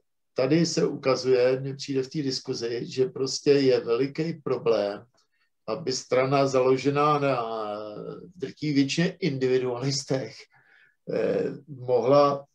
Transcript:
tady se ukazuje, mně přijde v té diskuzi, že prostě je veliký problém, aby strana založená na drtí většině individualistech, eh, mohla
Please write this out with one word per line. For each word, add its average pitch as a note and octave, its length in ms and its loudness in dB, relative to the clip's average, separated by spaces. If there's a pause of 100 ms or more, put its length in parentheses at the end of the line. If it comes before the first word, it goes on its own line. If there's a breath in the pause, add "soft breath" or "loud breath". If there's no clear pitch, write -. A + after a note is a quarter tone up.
(340)
tady D3+ 320 2
se - 200 0
ukazuje, C3 760 2
mně C3+ 160 -8
přijde C3+ 280 -4
v C3 60 -8
té D#3+ 120 -6
diskuzi, B2 720 -6
že B2+ 140 0
prostě C3+ 460 -2
je C3+ 280 6
veliký C#3 540 -2
problém, G#2+ 720 -2 (640)
aby A2 240 -4
strana C3+ 560 2
založená C3+ 720 2
na C#3 180 0 (960)
drtí D3+ 380 -6
většině C#3 460 0
individualistech, C3 1160 -2 (800 soft breath)
eh, G#2 300 0 (240)
mohla C3+ 880 2